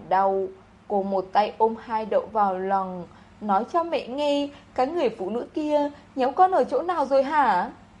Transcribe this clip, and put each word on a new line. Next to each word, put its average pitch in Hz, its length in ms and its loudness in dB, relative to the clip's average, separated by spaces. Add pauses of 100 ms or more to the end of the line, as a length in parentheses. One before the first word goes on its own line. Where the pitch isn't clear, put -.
đau. 190 380 2 (420)
Cô 202 140 0
một 196 300 -2
tay 208 260 2
ôm 226 160 2 (100)
Hai 220 220 -4
Đậu 202 260 0
vào 202 260 2
lòng, 190 480 -4 (340)
nói 208 320 2
cho 339 100 2
mẹ 330 260 -4
nghe, 285 400 0 (260)
cái 254 120 2
người 320 220 0
phụ 190 220 -6
nữ 240 240 -6
kia 294 360 0 (240)
nhéo 269 180 0
con 370 180 4
ở 320 140 4
chỗ 262 180 -2
nào 330 240 -2
rồi 269 160 4
hả? 254 480 2 (300)